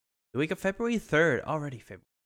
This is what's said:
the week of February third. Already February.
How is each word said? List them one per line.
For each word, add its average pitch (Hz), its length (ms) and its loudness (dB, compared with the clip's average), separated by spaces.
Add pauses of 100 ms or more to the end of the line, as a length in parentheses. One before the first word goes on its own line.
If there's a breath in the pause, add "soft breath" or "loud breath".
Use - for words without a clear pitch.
(320)
the 120 80 -2
week 156 100 0
of 180 80 -4
February 233 400 0
third. 156 440 2
Already 143 360 -6
February. - 240 -18 (220)